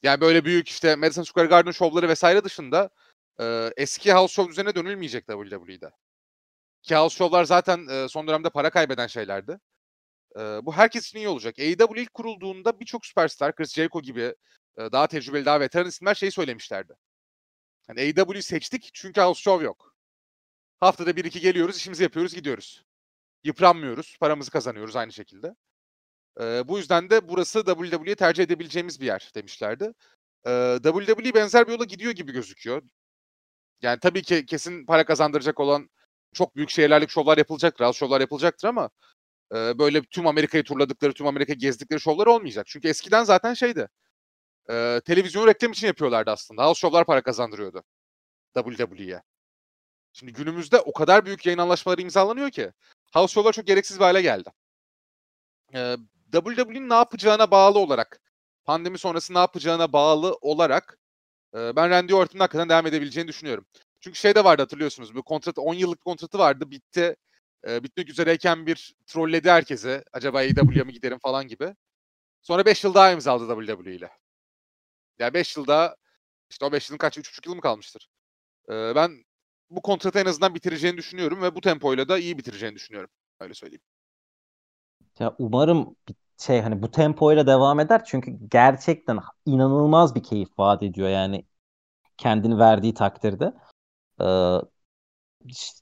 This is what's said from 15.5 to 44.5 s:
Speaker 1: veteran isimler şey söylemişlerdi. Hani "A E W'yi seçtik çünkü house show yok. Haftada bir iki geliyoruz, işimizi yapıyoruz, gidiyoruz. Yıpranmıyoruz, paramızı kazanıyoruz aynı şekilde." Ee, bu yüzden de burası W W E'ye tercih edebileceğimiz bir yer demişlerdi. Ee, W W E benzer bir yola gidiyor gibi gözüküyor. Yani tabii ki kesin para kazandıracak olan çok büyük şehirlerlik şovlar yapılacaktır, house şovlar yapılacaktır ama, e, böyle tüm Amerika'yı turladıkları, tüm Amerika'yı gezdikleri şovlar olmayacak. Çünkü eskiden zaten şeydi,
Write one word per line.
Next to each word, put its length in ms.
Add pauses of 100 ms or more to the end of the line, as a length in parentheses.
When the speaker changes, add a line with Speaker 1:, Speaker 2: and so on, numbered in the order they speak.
Speaker 1:
veteran 280
isimler 280
şey 160
söylemişlerdi. 640 (920)
Hani 120
"A 40
E 120
W'yi 280
seçtik 500
çünkü 280
house 200
show 240
yok. 300 (840)
Haftada 360
bir 100
iki 140
geliyoruz, 380
işimizi 260
yapıyoruz, 320
gidiyoruz. 500 (580)
Yıpranmıyoruz, 760
paramızı 320
kazanıyoruz 440
aynı 180
şekilde." 420 (840)
Ee, 280
bu 100
yüzden 320
de 200
burası 360
W 240
W 160
E'ye 100
tercih 280
edebileceğimiz 580
bir 40
yer 300
demişlerdi. 580 (540)
Ee, 360
W 220
W 240
E 40
benzer 340
bir 40
yola 120
gidiyor 280
gibi 200
gözüküyor. 500 (1000)
Yani 180
tabii 220
ki 240
kesin 400
para 200
kazandıracak 540
olan 300 (440)
çok 220
büyük 140
şehirlerlik 400
şovlar 280
yapılacaktır, 480
house 120
şovlar 240
yapılacaktır 460
ama, 220 (680)
e, 240
böyle 220
tüm 260
Amerika'yı 360
turladıkları, 500
tüm 140
Amerika'yı 300
gezdikleri 420
şovlar 280
olmayacak. 400
Çünkü 200
eskiden 360
zaten 300
şeydi, 340 (840)